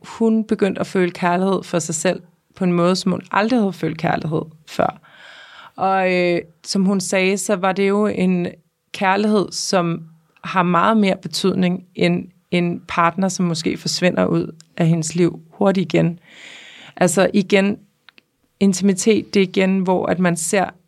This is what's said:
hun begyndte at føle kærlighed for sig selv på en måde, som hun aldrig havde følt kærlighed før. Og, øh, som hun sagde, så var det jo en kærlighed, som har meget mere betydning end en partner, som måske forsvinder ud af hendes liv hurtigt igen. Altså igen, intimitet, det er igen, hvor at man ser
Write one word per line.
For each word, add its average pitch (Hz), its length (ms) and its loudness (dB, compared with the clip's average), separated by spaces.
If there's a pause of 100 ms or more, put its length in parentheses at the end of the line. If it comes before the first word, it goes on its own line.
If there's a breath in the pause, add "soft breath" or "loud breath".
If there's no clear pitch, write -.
hun 220 400 0
begyndte 202 380 -2
at 175 60 -4
føle 180 240 0
kærlighed 185 520 0
for - 160 -4
sig 160 160 -4
selv - 260 -2 (340)
på - 80 -6
en 180 100 2
måde, 175 220 2
som 180 160 -2
hun 175 100 -4 (100)
aldrig 226 280 0
havde 196 140 0
følt 160 240 -6
kærlighed 160 440 -2 (260)
før. - 340 -2 (720 loud breath)
Og, 190 380 0
øh, 175 260 0 (260)
som 196 200 0
hun 196 140 2
sagde, 190 380 0
så 208 180 -2
var 190 160 0
det 196 180 0
jo 208 180 0
en 185 400 0 (460)
kærlighed, 202 580 2
som 170 520 -2 (400)
har 180 200 0
meget 180 340 2
mere 196 240 2
betydning 185 640 -2 (120)
end 180 320 0 (240)
en 175 360 -2
partner, 175 420 0
som 185 160 -2
måske 160 320 -2
forsvinder - 480 0
ud - 300 -2 (220)
af 170 100 2
hendes 165 280 0
liv 170 240 0 (120)
hurtigt 190 420 0
igen. 170 260 0 (760 loud breath)
Altså 180 380 2
igen, 202 440 2 (840)
intimitet, 196 760 2
det 208 60 4
er 196 80 4
igen, 190 320 0
hvor 185 260 0
at 180 140 -2
man 175 180 2
ser 190 280 0 (220)